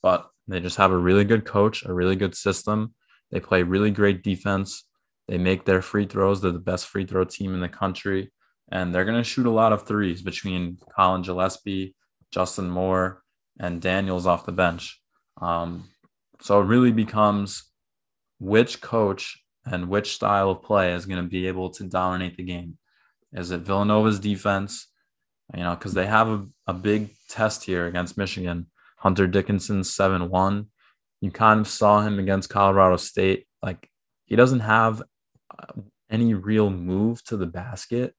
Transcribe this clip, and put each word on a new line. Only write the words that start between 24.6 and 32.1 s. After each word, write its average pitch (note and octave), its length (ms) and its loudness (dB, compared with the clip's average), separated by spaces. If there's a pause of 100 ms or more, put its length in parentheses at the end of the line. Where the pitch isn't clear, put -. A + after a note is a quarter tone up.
You F2 80 -8
know, F2 140 -4
'cause F#2+ 180 -10
they F#2+ 120 0
have A2 220 4
a, G#2 160 -4 (220)
a F#2 80 -4
big G#2 360 -2 (180)
test A2 340 -2
here F2 240 -4
against F2 320 -6
Michigan. F2 480 -6 (320)
Hunter G2 300 4
Dickinson, G2 560 0
seven F#2+ 440 0
one. G2 380 0 (540)
You G2 100 -4
kind A2 300 6
of G#2 80 -2
saw G#2 340 4
him G#2 160 -2